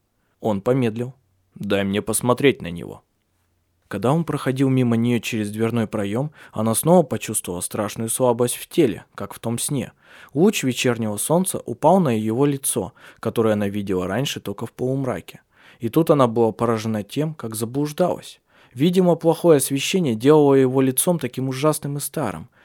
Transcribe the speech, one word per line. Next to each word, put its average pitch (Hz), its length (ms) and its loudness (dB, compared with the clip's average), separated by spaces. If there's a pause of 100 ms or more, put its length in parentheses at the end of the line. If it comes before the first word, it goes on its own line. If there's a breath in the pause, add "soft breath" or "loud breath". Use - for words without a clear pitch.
(400)
Он 104 220 -2
помедлил. 120 520 0 (420)
«Дай 98 280 -2
мне 98 180 0
посмотреть 123 600 0
на 85 100 -8
него». 55 320 -14 (840)
Когда 107 240 -2
он 165 120 2
проходил 135 460 0
мимо 127 260 2
нее 117 240 2
через 107 320 -4
дверной 113 340 -2
проем, 110 460 -4 (200 loud breath)
она 113 220 0
снова 165 300 4
почувствовала 104 580 -6
страшную 110 480 -6
слабость 123 460 0
в - 120 -14
теле, 120 460 0
как - 200 -12
в - 60 -18
том 117 200 -6
сне. - 320 -6 (420 loud breath)
Луч 180 300 2
вечернего 117 540 -2
солнца 170 480 -2
упал 151 340 4
на 131 180 2
его 110 280 0
лицо, 135 480 -2 (260 loud breath)
которое 110 340 0
она 104 140 0
видела 98 400 -2
раньше 117 320 -4
только 104 260 -10
в - 60 -12
полумраке. 127 720 -6 (380 soft breath)
И 117 100 -4
тут 160 200 2
она 143 180 6
была 113 240 2
поражена 110 520 -2
тем, 156 320 -6
как 113 180 -12
заблуждалась. 143 880 -4 (320 soft breath)
Видимо, 175 420 4
плохое 160 420 4
освещение 139 580 0
делало 139 400 6
его 135 260 4
лицом 135 380 0
таким 131 300 -6
ужасным 143 480 -2
и - 20 -6
старым. 107 500 -8 (160 soft breath)